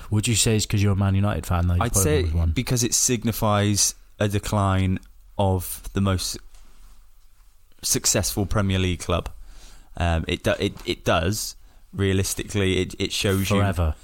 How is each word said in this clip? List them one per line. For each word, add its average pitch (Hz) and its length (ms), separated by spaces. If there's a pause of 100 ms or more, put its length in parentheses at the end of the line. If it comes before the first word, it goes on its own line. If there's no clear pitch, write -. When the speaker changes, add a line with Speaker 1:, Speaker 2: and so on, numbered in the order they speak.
(100)
Speaker 1:
Would 104 180
you 117 80
say 113 180
it's 104 120
'cause 104 160
you're 101 100
a 92 40
Man 98 180
United 98 320
fan 87 220
that 87 100
you 104 40
Speaker 2:
I'd 120 120
Speaker 1:
put 98 60
him - 40
Speaker 2:
say 151 200
Speaker 1:
as 80 100
one? 82 160
Speaker 2:
because 120 340
it 110 80
signifies 104 1000 (260)
a 107 80
decline 95 720 (400)
of 95 560
the 98 80
most 95 340 (1500)
successful - 640
Premier 98 320
League 92 220
club. 87 280 (680)
Um, 82 320
it - 140
do-, 104 160
it, 101 160 (120)
it - 180
does. 95 520 (360)
Realistically, 95 840
it, 92 200
it - 140
shows 98 380
you 104 80
Speaker 1:
Forever. 87 460